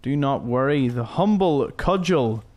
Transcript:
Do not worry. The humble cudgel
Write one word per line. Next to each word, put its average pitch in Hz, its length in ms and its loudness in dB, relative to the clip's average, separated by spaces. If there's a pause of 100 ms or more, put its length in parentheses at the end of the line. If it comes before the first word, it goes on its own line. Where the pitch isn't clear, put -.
Do 139 160 -4
not 139 280 -2
worry. 131 440 0
The 120 160 -4
humble 180 680 0
cudgel 160 680 0 (140)